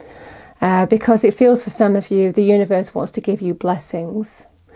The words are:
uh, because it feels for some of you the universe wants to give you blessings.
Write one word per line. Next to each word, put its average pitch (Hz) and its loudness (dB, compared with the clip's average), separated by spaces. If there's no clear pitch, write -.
uh, 185 2
because 220 2
it 208 4
feels 240 2
for - -8
some 202 2
of 196 -6
you 190 0
the 208 0
universe 196 2
wants - -6
to 220 -8
give 208 -4
you 180 -4
blessings. 180 -6